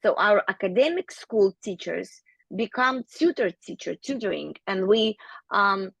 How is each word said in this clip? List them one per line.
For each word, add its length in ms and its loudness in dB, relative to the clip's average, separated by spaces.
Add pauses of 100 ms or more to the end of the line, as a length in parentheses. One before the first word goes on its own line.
So 120 4
our 320 4
academic 640 0
school 420 0 (100)
teachers 580 -8 (340)
become 480 -2 (100)
tutor 380 0
teacher, 440 -10
tutoring, 600 -6 (120)
and 200 -2
we, 300 4 (340)
um 500 2